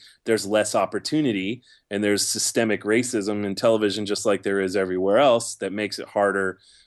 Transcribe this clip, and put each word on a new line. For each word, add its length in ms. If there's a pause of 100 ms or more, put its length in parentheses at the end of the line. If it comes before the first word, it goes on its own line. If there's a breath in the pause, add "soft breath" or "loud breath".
(240 loud breath)
there's 200
less 300
opportunity 880 (260 soft breath)
and 140
there's 240
systemic 560
racism 600
in 120
television, 500
just 220
like 160
there 180
is 140
everywhere 420
else, 380
that 180
makes 240
it 120
harder 500 (280 soft breath)